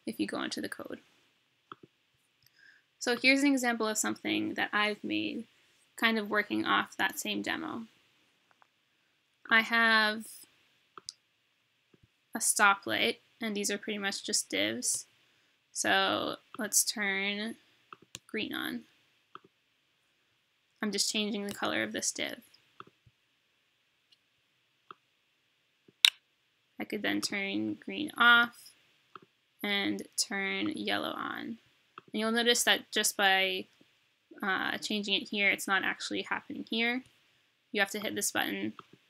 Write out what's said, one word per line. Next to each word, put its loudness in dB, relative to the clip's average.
if -4
you 0
go -4
into -6
the -6
code. -12
So 0
here's 6
an 6
example 0
of -2
something -2
that 0
I've 0
made, -4
kind 2
of -4
working 0
off 0
that -2
same -4
demo. -6
I 6
have 2
a -8
stoplight, 4
and -2
these 0
are -2
pretty -6
much -4
just -2
divs. -2
So 2
let's 2
turn -4
green -6
on. -6
I'm -2
just 0
changing -2
the -8
color -2
of -4
this -2
div. -8
I -8
could -6
then -2
turn -2
green -6
off 6
and -2
turn -2
yellow -2
on. -6
And -2
you'll 0
notice 4
that 2
just 0
by, 4
uh, 0
changing -2
it -4
here, 2
it's -2
not 2
actually -4
happening -8
here. 0
You 2
have 4
to -6
hit -4
this -2
button, -2